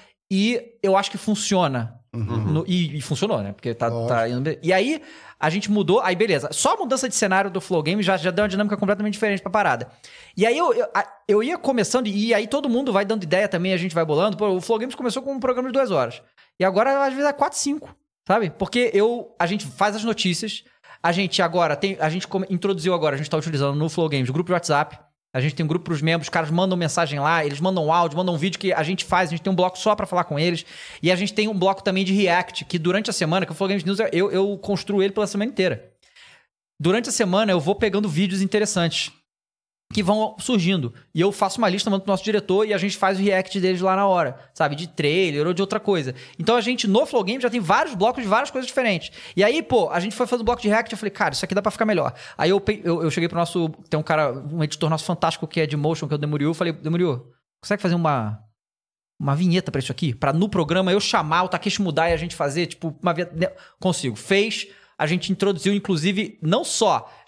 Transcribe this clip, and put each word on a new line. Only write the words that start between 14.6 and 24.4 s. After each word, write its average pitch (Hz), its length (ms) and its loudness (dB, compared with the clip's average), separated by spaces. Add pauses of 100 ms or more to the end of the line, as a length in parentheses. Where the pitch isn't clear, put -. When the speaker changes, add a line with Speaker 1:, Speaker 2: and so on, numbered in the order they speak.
Speaker 1:
Flow 220 200 0
Games 254 160 -6
começou 254 260 -4
com 277 100 -6
um 269 60 -6
programa 254 300 -2
de - 40 -6
duas 247 200 0
horas. 127 280 0 (380)
E 180 60 2
agora, 247 420 2
às 269 80 0
vezes, 285 140 0
é 285 40 2
quatro, 285 240 0
cinco, - 380 -4 (320)
sabe? 196 240 2
Porque 240 420 0
eu, 220 460 2
a 175 80 2
gente 196 180 -2
faz 196 300 0
as 214 80 -6
notícias, 208 600 -2 (360)
a 170 120 2
gente 185 280 0
agora 170 360 2
tem, 196 240 -2
a 156 100 2
gente 180 160 -4
come-, 190 240 -2
introduziu 185 420 0
agora, 156 220 2
a 135 40 -4
gente 147 120 -6
tá 165 60 0
utilizando 143 420 0
no 156 100 0
Flow 160 200 0
Games 135 220 0
grupo 165 180 -2